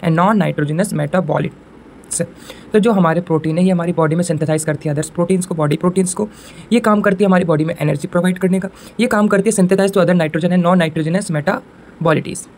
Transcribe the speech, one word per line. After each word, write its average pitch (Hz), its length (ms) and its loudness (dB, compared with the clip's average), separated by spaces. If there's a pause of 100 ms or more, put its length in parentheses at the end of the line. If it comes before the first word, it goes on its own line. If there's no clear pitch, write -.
and 160 120 2
non-nitrogenous 165 800 0
metabolites। - 1200 -6 (500)
तो 220 60 4
जो 220 140 2
हमारे 175 280 2
प्रोटीन 160 380 -2
है 180 60 2
ये 190 60 4
हमारी 170 220 0
बॉडी 160 220 0
में 175 100 0
सिंथेसाइज 156 400 -2
करती 151 240 -4
है 147 60 -2
अदर्स 151 160 -4
प्रोटीन्स 180 360 -2
को, 175 80 -6
बॉडी 156 220 0
प्रोटीन्स 180 380 -2
को। 214 140 -4 (440)
ये 233 80 4
काम 214 200 2
करती 202 240 2
है 196 40 2
हमारी 185 160 4
बॉडी 160 200 0
में 165 160 -4
एनर्जी 151 280 -2
प्रोवाइड 180 300 0
करने 185 220 0
का, 190 80 -8 (320)
ये 233 60 2
काम 214 220 2
करती 202 220 2
है 208 60 0
synthesize 190 400 2
to 180 80 4
other 175 160 2
nitrogen 165 380 0
and 170 80 2
non-nitrogenous 165 720 0
metabolites। - 1200 -4